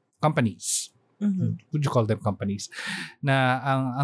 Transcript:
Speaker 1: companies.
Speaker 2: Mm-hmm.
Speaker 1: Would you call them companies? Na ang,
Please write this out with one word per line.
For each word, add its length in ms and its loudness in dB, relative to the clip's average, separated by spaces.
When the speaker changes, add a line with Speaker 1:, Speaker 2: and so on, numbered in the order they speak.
Speaker 1:
companies. 720 0
Speaker 2:
Mm-hmm. 560 -2
Speaker 1:
Would 120 0
you 60 2
call 140 4
them 160 0
companies? 480 -4
Na 360 4
ang, 220 0